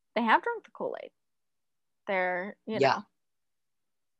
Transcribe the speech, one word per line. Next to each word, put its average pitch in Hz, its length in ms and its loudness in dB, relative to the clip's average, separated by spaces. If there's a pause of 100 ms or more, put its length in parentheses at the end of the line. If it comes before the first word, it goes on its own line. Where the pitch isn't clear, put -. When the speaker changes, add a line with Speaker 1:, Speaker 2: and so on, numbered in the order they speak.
(140)
Speaker 1:
they 220 80 2
have 240 200 4
drunk 466 220 -4
the - 80 -20
Kool-Aid. - 400 -8 (920)
They're, 185 500 -2 (100)
you 220 140 -4
Speaker 2:
Yeah. 135 180 4
Speaker 1:
know. 208 60 -12 (1160)